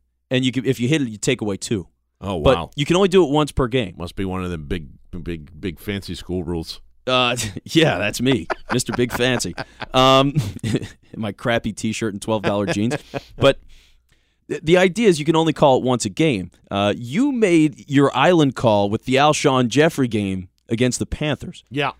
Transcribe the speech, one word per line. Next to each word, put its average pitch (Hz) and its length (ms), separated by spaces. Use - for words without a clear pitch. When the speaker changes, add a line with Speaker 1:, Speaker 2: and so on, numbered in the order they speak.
Speaker 1:
and 131 140
you 123 80
can, 123 140
if 131 120
you 120 100
hit 156 140
it, 120 60
you 107 80
take 127 240
away 101 160
two. 95 320
Speaker 2:
Oh, 92 200
Speaker 1:
But 127 160
Speaker 2:
wow. 82 200
Speaker 1:
you 143 80
can 170 120
only 196 120
do 180 160
it 135 60
once 147 220
per 135 140
game. 110 320
Speaker 2:
Must 87 180
be 98 100
one 92 180
of 90 60
them 80 160
big, 80 220
big, 78 360
big 82 200
fancy 98 360
school 87 300
rules. 82 360
Speaker 1:
Uh, 127 300
<laughs> - 120
yeah, 151 340
that's 104 220
me, 123 260
Mister 123 200
Big 123 200
Fancy. 120 420
Um, 135 400
<laughs> - 400
my 107 160
crappy 113 400
T-shirt 110 400
and 101 80
twelve 110 220
dollar 101 240
jeans. 113 300
Speaker 2:
<laughs> - 180
Speaker 1:
But 135 220
th-, 147 140
the 165 140
idea 190 320
is 165 100
you 147 60
can 160 120
only 160 180
call 135 240
it 82 60
once 123 200
a 107 60
game. 104 400
Uh, 101 260
you 151 360
made 170 580
your 139 260
island 151 380
call 101 360
with 110 160
the 127 100
Alshon 135 520
Jeffrey 139 400
game 98 400
against 120 300
the - 80
Panthers. - 640
Speaker 2:
Yeah. 139 300